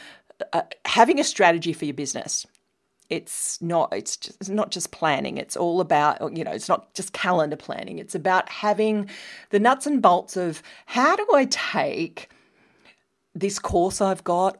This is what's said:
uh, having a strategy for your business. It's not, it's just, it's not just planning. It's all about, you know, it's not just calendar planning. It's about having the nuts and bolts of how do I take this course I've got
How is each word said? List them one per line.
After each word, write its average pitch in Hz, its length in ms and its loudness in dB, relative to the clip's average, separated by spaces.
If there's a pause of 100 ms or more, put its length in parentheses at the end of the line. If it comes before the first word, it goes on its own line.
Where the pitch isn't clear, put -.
(540)
uh, 165 80 0 (240)
having 269 340 6
a 302 60 0
strategy 170 480 4
for 156 120 -6
your 143 100 -6
business. 143 500 -6 (640)
It's - 520 -6
not, 170 320 0
it's - 220 -6
just, - 240 -16
it's 196 100 -10
not 214 220 -2
just - 220 -6
planning. 139 440 -2
It's - 200 -10
all 170 240 0
about, 151 560 2
you 160 80 -6
know, - 60 -6
it's - 180 -8
not - 240 -2
just - 180 -10
calendar 156 460 0
planning. - 420 -10
It's - 160 -10
about 185 320 2
having 208 640 0 (400)
the 202 100 2
nuts 254 260 4
and 294 160 2
bolts 180 360 2
of 170 260 -4 (220)
how 294 320 2
do 415 160 -4
I 277 160 6
take - 800 -4 (1080)
this 196 240 -4
course 185 400 0
I've 190 240 0
got 180 360 0